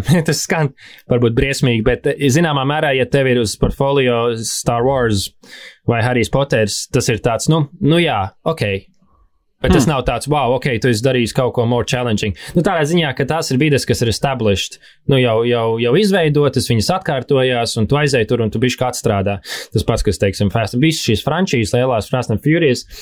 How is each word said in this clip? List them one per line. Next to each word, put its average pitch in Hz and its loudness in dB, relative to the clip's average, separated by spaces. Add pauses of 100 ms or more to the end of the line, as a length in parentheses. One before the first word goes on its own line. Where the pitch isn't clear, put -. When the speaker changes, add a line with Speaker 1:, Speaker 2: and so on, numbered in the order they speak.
(120)
Speaker 1:
<laughs> 165 2
tas 147 -2
skan 156 0 (380)
varbūt 120 2
briesmīgi, 127 2
bet, 123 0
eh, 143 0
zināmā 147 2
mērā, 147 0
ja 127 0
tev 139 2
ir 123 2
uz 107 -4
portfolio 131 0 (140)
Star 117 -2
Wars 120 0 (640)
vai 117 2
Harijs 123 0
Poters, 117 0
tas - -2
ir 107 -2
tāds, 113 -2
nu, 156 2 (160)
nu 156 2
jā, 135 0 (240)
ok. 160 -4 (1000)
Bet 185 4
tas 147 4
Speaker 2:
Hmm. 160 2
Speaker 1:
nav 131 -2
tāds, 123 -2
"Wow, 131 0
ok, 127 -2
tu 135 0
esi 117 2
darījis 127 0
kaut 127 2
ko 120 0
more 120 0
challenging." 113 -2 (240)
Nu, 175 2
tādā 170 0
ziņā, 165 0
ka 135 -4
tās 156 -4
ir 127 0
vides, 147 2
kas 117 0
ir 117 2
established, 113 -2 (340)
nu, 139 4
jau, 117 2
jau, 117 0
jau 120 2
izveidotas, 156 2
viņas 110 2
atkārtojās, 131 0
un 110 2
tu 139 2
aizēji 135 0
tur, 120 0
un 110 0
tu 110 -4
bišķi 123 0
atstrādā. 101 -2 (320)
Tas 110 0
pats, 113 0
kas, 98 0
teiksim, 101 0
Fast, 117 -2
visas 156 2
šīs 107 0
franšīzes, 147 0
lielās 123 0
Fast 127 -2
and 104 -2
Furious, 151 0 (160)